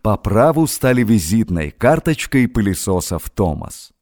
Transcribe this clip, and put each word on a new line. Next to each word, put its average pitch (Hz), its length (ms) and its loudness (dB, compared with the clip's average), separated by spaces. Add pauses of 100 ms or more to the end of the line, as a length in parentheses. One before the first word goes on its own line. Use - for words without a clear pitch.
по 104 160 0
праву 143 500 2
стали 127 360 0
визитной 92 680 0
карточкой 139 760 0
пылесосов 95 800 -2
Томас. - 640 -6 (120)